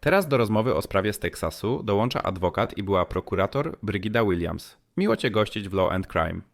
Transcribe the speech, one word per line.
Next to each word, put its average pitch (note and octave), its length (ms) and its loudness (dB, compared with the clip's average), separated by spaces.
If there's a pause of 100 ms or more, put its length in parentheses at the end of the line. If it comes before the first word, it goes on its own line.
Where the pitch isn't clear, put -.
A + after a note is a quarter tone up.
Teraz F3 280 2
do C#3 80 2
rozmowy A2 380 2
o D#2 80 0
sprawie G2+ 300 0
z - 60 -6
Teksasu - 640 -4
dołącza G#2 400 2
adwokat F#2 560 0
i G2+ 40 -4
była F#2+ 240 2
prokurator G2+ 760 -2
Brygida G#2 420 0
Williams. F2 520 -2 (200)
Miło G3+ 200 2
cię C3+ 140 0
gościć G#2 380 0
w F#2 60 -8
Law F#2 180 4
and F#2 140 -2
Crime. E2+ 340 -2 (140)